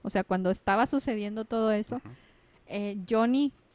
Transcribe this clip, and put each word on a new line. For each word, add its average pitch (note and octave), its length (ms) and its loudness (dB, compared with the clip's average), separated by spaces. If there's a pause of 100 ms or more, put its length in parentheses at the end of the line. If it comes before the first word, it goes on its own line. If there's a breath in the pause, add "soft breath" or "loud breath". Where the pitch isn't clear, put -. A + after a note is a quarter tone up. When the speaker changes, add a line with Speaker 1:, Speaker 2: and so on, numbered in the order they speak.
Speaker 1:
o G3+ 80 -6
sea, F#3+ 120 2
cuando F#3 280 0
estaba G3 360 2
sucediendo G#3+ 580 -2
todo A3 260 0
eso, G#3+ 260 -2
Speaker 2:
Ujú. A2 120 -14 (580 loud breath)
Speaker 1:
eh, G3+ 300 -6 (120)
Johnny B3 420 4 (240)